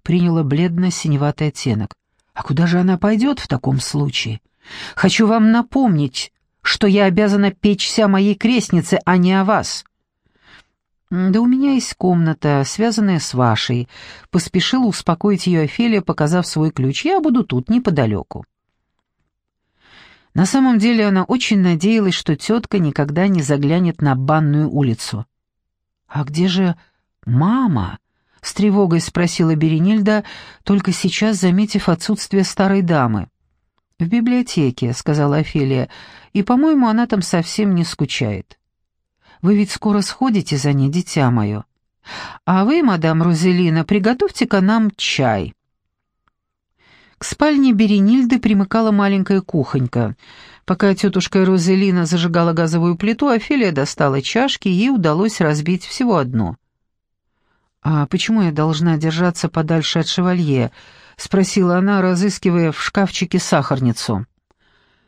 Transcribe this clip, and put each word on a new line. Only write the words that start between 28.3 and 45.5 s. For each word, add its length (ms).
с 120
тревогой 480
спросила 540
Беренильда, 680
только 300
сейчас 440
заметив 520
отсутствие 540
старой 380
дамы. 460
«В 60
библиотеке», — 920
сказала 420
Офелия, — 520
«и, 100
по-моему, 440
она 200
там 140
совсем 540
не 80
скучает». 720
«Вы 140
ведь 160
скоро 300
сходите 560
за 160
ней, 160
дитя 400
моё. 340
А 180
вы, 200
мадам 380
Розелина, 640
приготовьте-ка 800
нам 340
чай». 580